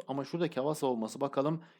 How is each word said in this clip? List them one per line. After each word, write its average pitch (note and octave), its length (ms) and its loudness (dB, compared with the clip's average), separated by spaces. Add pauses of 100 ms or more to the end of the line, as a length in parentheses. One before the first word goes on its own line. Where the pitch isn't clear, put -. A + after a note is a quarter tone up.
Ama C3+ 180 -2
şuradaki E3+ 340 0
hava D3 160 2
savunması B2 460 0
bakalım D3 420 2 (160)